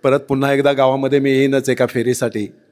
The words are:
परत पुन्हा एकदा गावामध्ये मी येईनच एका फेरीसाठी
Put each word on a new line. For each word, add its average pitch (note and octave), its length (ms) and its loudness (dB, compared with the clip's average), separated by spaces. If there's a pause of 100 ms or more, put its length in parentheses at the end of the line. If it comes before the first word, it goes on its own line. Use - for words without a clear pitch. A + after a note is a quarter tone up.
परत C#3 180 2
पुन्हा C#3 320 -2
एकदा C#3 200 2
गावामध्ये C3+ 460 0
मी C#3 120 0
येईनच C3+ 380 0
एका B2+ 180 0
फेरीसाठी A#2 640 -4 (180)